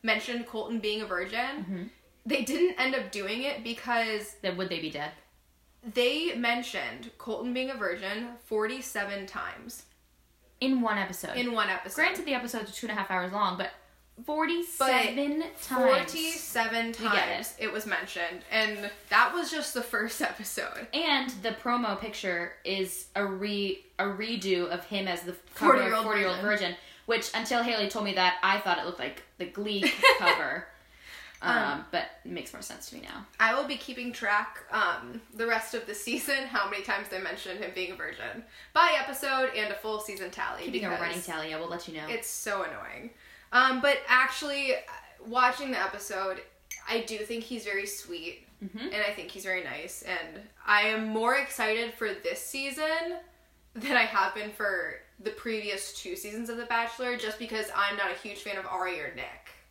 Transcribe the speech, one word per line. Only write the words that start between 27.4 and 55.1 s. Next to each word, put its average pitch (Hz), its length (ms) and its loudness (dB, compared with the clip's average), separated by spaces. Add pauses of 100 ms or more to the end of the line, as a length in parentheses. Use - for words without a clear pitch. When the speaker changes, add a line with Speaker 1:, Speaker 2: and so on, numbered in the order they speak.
Speaker 2:
Haley 220 260 2
told 208 180 -2
me 196 80 0
that, 180 280 6
I 196 160 6
thought 180 200 2
it - 80 -4
looked 175 120 -6
like 139 240 -6 (160)
the 180 80 -4
Glee 202 380 -2 (200)
Speaker 1:
<laughs> - 140 10
Speaker 2:
cover. 156 480 2 (760)
Um, 180 160 2
Speaker 1:
Um, 143 320 -2
Speaker 2:
but - 160 0 (180)
it 170 60 -10
makes 170 240 -8
more - 80 -12
sense - 260 -12
to - 60 -14
me - 80 -14
now. - 240 -12 (120)
Speaker 1:
I 226 160 6
will 285 140 0
be 277 80 -2
keeping 247 340 -6
track, 208 480 0 (120)
um, 214 500 0 (140)
the 226 120 -2
rest 226 280 0
of 226 120 -4
the 208 80 -8
season, 269 520 -2
how 214 240 0
many 202 120 -4
times 208 280 -2
they 190 100 -4
mentioned 185 420 -6
him 175 120 -6
being 180 180 -4
a - 20 -8
virgin, - 480 -8 (300)
by 320 260 8
episode 262 560 0
and 208 160 0
a 202 60 -4
full 214 240 -4
season 190 300 -8
tally, - 320 -6
Speaker 2:
Keeping 180 240 -2
a - 20 0
Speaker 1:
because 170 140 0
Speaker 2:
running 170 180 -2
tally, 160 340 -4
I 156 60 -4
will 170 80 -4
let 170 180 -6
you 160 80 -10
know. 156 140 -8
Speaker 1:
it's 233 200 -4
so 202 340 -2
annoying. 160 480 -8 (420)
Um, 254 300 6
but 285 160 6 (100)
actually, 277 680 4 (500)
watching 254 460 4
the 208 60 0
episode, 190 640 -2 (480)
I 233 120 2
do 226 180 -6
think 226 260 -4
he's 226 220 -6
very 196 200 -2
sweet, 170 560 -8 (220)
Speaker 2:
Mm-hmm. 202 140 -10
Speaker 1:
and 269 180 -4 (100)
I 208 60 -2
think 190 180 -10
he's 190 140 -12
very 185 180 -2
nice, 151 400 -10
and 170 380 -6 (260)
I 208 220 8
am 220 200 0
more 226 280 4
excited 226 560 0
for 208 220 -2
this 180 280 -4
season 311 760 -2 (560)
than 262 180 -2
I 240 140 6
have 190 280 2
been 214 180 -6
for 175 420 -2 (260)